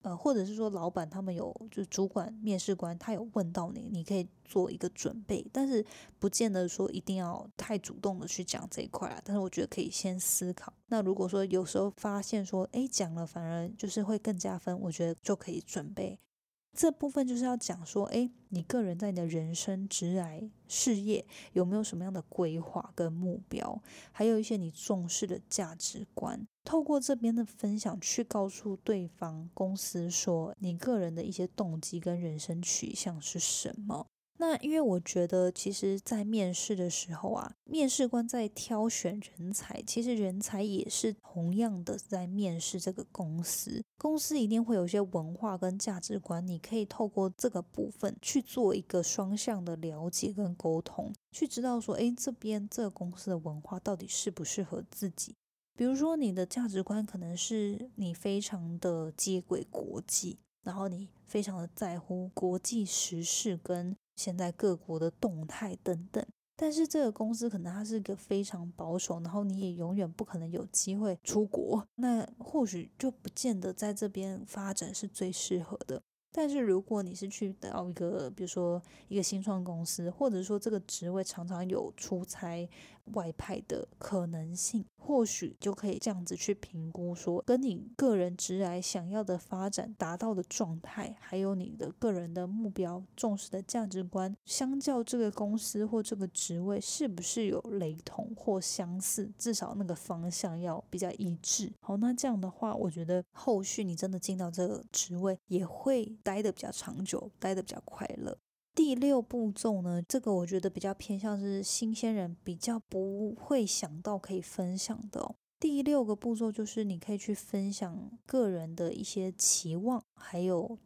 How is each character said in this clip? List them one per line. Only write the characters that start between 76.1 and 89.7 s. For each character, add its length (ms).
但 180
是 120
如 200
果 220
你 120
是 120
去 280
到 340
一 60
个， 360
比 120
如 40
说 340
一 80
个 60
新 200
创 220
公 200
司， 260
或 180
者 140
说 160
这 120
个 100
职 300
位 140
常 240
常 180
有 300
出 280
差 440
外 180
派 360
的 180
可 280
能 300
性， 260
或 300
许 340
就 140
可 160
以 80
这 120
样 140
子 100
去 200
评 360
估 240
说， 300
跟 160
你 260
个 200
人 180
职 280
涯 180
想 300
要 120
的 140
发 320
展 300